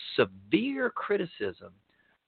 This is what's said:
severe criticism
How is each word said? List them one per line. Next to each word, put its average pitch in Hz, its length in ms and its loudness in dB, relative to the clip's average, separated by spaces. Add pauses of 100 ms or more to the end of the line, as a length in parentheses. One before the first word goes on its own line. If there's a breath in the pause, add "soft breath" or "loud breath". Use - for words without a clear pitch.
(160)
severe 165 760 2
criticism 104 840 -4 (560)